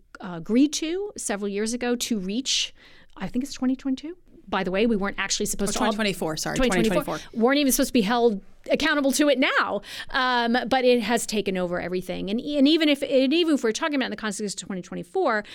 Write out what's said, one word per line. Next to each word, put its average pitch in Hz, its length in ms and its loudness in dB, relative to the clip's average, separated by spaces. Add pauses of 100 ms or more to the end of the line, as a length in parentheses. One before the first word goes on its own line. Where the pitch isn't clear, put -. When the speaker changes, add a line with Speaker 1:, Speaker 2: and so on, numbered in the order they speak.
(200)
Speaker 1:
uh, 180 160 -10
agreed 247 380 2
to 370 440 -4
several 202 300 -4
years 208 240 -4
ago 247 240 -2
to 240 240 -4
reach, 202 540 -4 (420)
I 190 140 -8
think 247 140 -2
it's 277 100 -10
twenty 254 240 -2
twenty-two. 277 400 -6 (300)
By 190 160 -2
the 185 60 -2
way, 196 160 2
we 226 100 2
weren't 196 220 -4
actually 196 300 -2
supposed 202 300 -2
Speaker 2:
Oh, - 20 -2
Speaker 1:
to 247 60 2
all 226 80 2
Speaker 2:
twenty 208 180 0
twenty-four, 160 260 -4
sorry, 156 200 -4
Speaker 1:
twenty 254 120 4
twenty-four. 220 340 2
Speaker 2:
twenty 160 180 -4
twenty-four. - 200 -6
Speaker 1:
Weren't 269 180 4
even 269 120 4
supposed 247 180 2
to - 40 -14
be 247 80 6
held 233 400 2 (300)
accountable 285 400 2
to 294 180 4
it 254 80 4
now. 269 440 0 (280)
Um, 247 480 2 (100)
but 254 180 2
it 247 140 6
has 226 280 0
taken 196 280 -2
over 175 240 -2
everything. 180 520 -4
And, 233 80 0
and 285 280 4
even 311 220 4
if, 285 140 2
and 269 280 2
even 330 220 2
if 254 100 0
we're 226 80 2
talking 302 220 -4
about 254 120 0
in 196 60 -8
the 208 60 -8
context 208 440 -6
of - 60 -16
twenty 185 160 -8
twenty-four, 214 600 -2 (120)